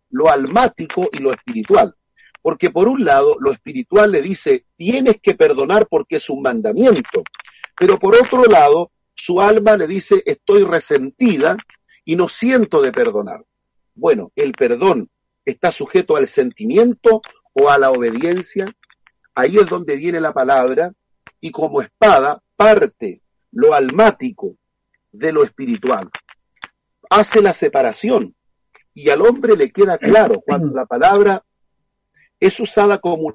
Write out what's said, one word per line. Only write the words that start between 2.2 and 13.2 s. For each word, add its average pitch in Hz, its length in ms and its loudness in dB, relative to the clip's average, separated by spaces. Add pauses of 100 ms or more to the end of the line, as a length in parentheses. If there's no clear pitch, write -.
Porque 160 260 -2
por 185 200 0
un 269 160 -2
lado, 143 360 2
lo 135 120 -2
espiritual 175 600 -2
le 156 80 0
dice, 147 460 -4 (100)
"Tienes 240 460 -2
que 190 120 0
perdonar 156 540 0
porque - 280 -4
es - 120 -10
un 277 140 -10
mandamiento". 233 800 -2 (560)
Pero 196 200 2
por 196 160 2
otro 254 300 4
lado, 170 460 4 (240)
su 175 260 -4
alma 214 360 4
le 170 100 -2
dice, 190 400 0
"Estoy 196 380 2
resentida 160 920 -2 (480)
y 160 120 -4
no 175 120 0
siento 226 540 0
de 127 100 0
perdonar". 107 520 -4 (500)